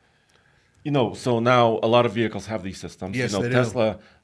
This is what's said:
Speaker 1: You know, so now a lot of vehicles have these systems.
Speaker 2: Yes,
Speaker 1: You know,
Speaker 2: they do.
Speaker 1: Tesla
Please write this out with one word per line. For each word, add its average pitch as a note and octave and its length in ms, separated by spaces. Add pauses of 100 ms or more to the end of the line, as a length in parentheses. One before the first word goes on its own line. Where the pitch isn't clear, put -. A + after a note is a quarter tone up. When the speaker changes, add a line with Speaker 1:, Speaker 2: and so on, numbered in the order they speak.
(840)
Speaker 1:
You D3 80
know, A#2 220
so A#2 280
now A#2+ 420
a A2+ 40
lot A#2+ 180
of G#2+ 80
vehicles G#2 320
have G#2+ 180
these F#2 160
systems. F#2 380
Speaker 2:
Yes, B2 160
Speaker 1:
You - 60
know, - 40
Speaker 2:
they A#2+ 60
do. A2+ 60
Speaker 1:
Tesla A2+ 440 (240)